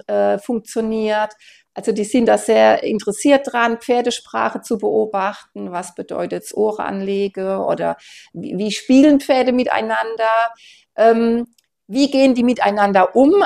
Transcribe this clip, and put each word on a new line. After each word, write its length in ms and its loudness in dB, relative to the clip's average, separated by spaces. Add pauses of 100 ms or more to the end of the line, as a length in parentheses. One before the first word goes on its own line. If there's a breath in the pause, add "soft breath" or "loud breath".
äh, 320 0
funktioniert. 920 -4 (420 soft breath)
Also 200 -4
die 100 -2
sind 220 0
da 120 4
sehr 460 4
interessiert 680 0
dran, 300 -2
Pferdesprache 800 -4
zu 180 -6
beobachten, 920 -4
was 240 -10
bedeutet's 580 -8
Ohranlege 1040 -4
oder 360 -4 (380 loud breath)
wie, 240 -10
wie 140 -4
spielen 500 4
Pferde 320 0
miteinander. 960 -2 (460 soft breath)
Ähm, 500 2 (440)
wie 180 2
gehen 260 4
die 80 0
miteinander 720 2
um? 300 6